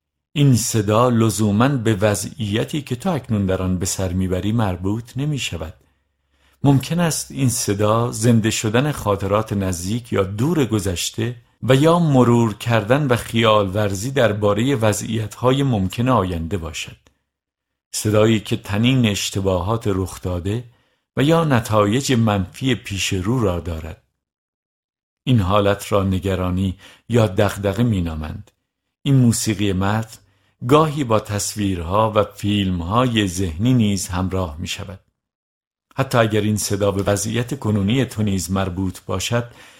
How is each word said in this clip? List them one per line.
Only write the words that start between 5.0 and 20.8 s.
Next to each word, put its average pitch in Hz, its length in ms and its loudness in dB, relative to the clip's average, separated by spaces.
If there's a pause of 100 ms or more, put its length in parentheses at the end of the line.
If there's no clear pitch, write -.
نمی‌شود. 117 580 -6 (920)
ممکن 143 360 2
است - 300 -2
این 135 180 -2
صدا 110 640 0
زنده 113 380 2
شدن 120 420 0
خاطرات 101 600 -2
نزدیک 95 600 -4
یا 104 100 2
دور 123 440 0
گذشته 107 680 -4 (320)
و 131 80 6
یا 160 220 4
مرور 120 560 4
کردن 120 520 0
و 123 100 2
خیال 110 580 2
ورزی 104 360 -2
درباره 110 680 2
وضعیت‌های 113 880 -2
ممکن 120 460 0
آینده 90 480 0
باشد. 80 400 -10 (960)
صدایی 107 460 2
که 113 160 -4
طنین 120 500 0
اشتباهات 95 800 -2
رخ 95 360 -4
داده 95 420 -4 (520)